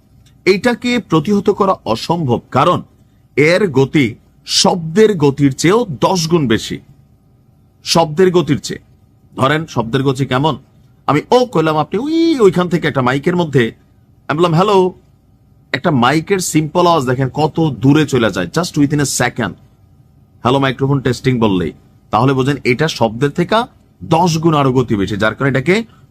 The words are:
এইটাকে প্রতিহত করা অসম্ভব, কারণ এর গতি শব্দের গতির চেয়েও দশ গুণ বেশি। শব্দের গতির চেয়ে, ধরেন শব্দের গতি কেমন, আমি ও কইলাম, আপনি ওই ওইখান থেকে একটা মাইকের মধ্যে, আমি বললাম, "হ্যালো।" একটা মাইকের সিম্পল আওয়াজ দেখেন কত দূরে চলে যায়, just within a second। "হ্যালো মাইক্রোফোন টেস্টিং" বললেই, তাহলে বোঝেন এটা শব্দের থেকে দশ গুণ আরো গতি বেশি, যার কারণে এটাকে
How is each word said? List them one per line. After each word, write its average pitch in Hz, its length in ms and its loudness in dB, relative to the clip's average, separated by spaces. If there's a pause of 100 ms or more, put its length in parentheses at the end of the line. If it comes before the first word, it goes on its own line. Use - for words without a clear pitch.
(460)
এইটাকে 240 540 0
প্রতিহত 202 500 -2
করা 190 260 0 (100)
অসম্ভব, 120 560 -2 (100)
কারণ 147 300 0 (540)
এর 175 360 2
গতি 135 440 0 (300)
শব্দের 190 680 2
গতির 139 380 2
চেয়েও 208 360 0
দশ 165 380 -2
গুণ 160 200 0
বেশি। - 320 -2 (1040)
শব্দের 170 480 2
গতির 151 300 0
চেয়ে, - 180 -12 (560)
ধরেন 151 300 0
শব্দের 135 380 -2
গতি 135 220 0
কেমন, 135 320 -2 (500)
আমি 143 140 2 (100)
ও 247 140 4
কইলাম, 160 320 0
আপনি 156 220 -2
ওই 320 400 0
ওইখান 180 300 2
থেকে 160 180 0
একটা 131 140 -2
মাইকের 143 340 0
মধ্যে, 143 360 0 (560)
আমি 143 100 -2
বললাম, 170 160 2
"হ্যালো।" 185 400 2 (800)
একটা 139 200 -2
মাইকের 151 480 2
সিম্পল 175 480 0
আওয়াজ 160 180 2
দেখেন 131 240 -2
কত 151 400 -2
দূরে 139 360 2
চলে 113 260 0
যায়, 90 160 -4
just 165 260 -4
within 147 260 0
a 143 60 0
second। 120 480 -4 (880)
"হ্যালো 131 180 0
মাইক্রোফোন 135 400 0
টেস্টিং" 127 400 -2
বললেই, 92 320 0 (400)
তাহলে 123 220 2
বোঝেন 131 300 0
এটা 135 240 0
শব্দের 117 420 -2
থেকে 175 340 -2 (400)
দশ 165 340 0
গুণ 160 160 0
আরো 139 200 2
গতি 120 220 0
বেশি, 98 220 -2
যার 110 180 0
কারণে 135 240 -2
এটাকে 185 240 0 (280)